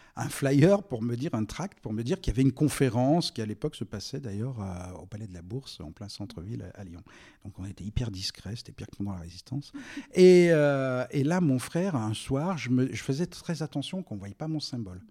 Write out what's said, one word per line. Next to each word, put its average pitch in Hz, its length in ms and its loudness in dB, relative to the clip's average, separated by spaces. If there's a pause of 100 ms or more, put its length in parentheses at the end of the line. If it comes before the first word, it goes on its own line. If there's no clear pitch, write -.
(140)
un - 140 -4
flyer 143 540 4
pour 113 200 -6
me 120 140 -2
dire, 135 180 -4
un 107 100 0
tract, - 360 -8
pour 110 120 -8
me 110 100 -2
dire 170 180 -2
qu'il - 120 -2
y - 20 -2
avait 127 80 4
une 135 100 6
conférence 135 800 2
qui 113 120 -6
à 107 40 -4
l'époque 107 300 -6
se - 80 -6
passait 110 360 -8
d'ailleurs 117 400 -6
à, 92 400 -8
au - 60 -16
Palais 107 200 -12
de 90 80 -12
la 87 80 -12
Bourse, 110 380 -10
en 76 120 -12
plein 101 160 -12
centre-ville 101 540 -10 (120)
à, - 60 -16
à 101 40 -12
Lyon. 85 180 -14 (420)
Donc - 140 -16
on 92 60 -8
était 98 200 -12
hyper 110 260 0
discrets, 95 460 -8
c'était - 160 -14
pire 104 140 -12
que - 100 -18
pendant 101 160 -4
la 90 80 -8
Résistance. 92 520 -10 (420)
Et, 180 360 10
euh, 135 600 4
et 139 140 2
là, 175 160 2
mon 135 180 4
frère, 170 380 -2
un 110 180 -2
soir, 151 440 -2
je 117 120 -4
me, 127 240 2
je 107 80 -8
faisais 147 240 -2
très 165 360 -6
attention 151 400 -6
qu'on - 120 -12
ne 101 60 -8
voyait 101 140 -12
pas 156 140 -8
mon 156 120 -4
symbole. 98 400 -8 (100)